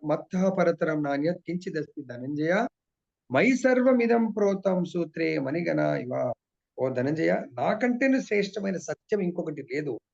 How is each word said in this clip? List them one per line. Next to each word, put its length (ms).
మత్తః 440
పరతరం 540
నాణ్యత్ 340
కించిదస్తి 680
ధనంజయ 640
మయి 260
సర్వమిదం 760
ప్రోతం 540
సూత్రే 540
మణిగణ 400
ఇవ. 540
ఓ 100
ధనంజయ, 540
నాకంటేను 680
శ్రేష్టమైన 560
సత్యం 420
ఇంకొకటి 420
లేదు. 380